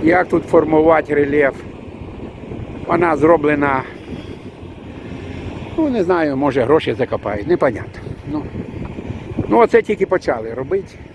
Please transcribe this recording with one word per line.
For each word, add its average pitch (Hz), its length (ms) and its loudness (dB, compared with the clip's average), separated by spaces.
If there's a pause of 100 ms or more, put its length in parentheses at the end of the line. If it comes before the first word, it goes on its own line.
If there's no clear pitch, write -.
Як 175 240 4
тут 165 180 0
формувати 156 680 4
рельєф? 143 400 4 (1300)
Вона 170 300 2
зроблена, 147 680 4 (1900)
ну, 311 120 2
не 233 140 2
знаю, 165 340 2
може, 135 260 2
гроші 135 300 0
закопають, 104 540 -2
непонятно. 139 540 0 (300)
Ну, 147 120 -4 (1040)
ну, 208 100 4
оце 233 240 6
тільки 190 240 0
почали 123 480 -2
робити. 139 440 -4 (180)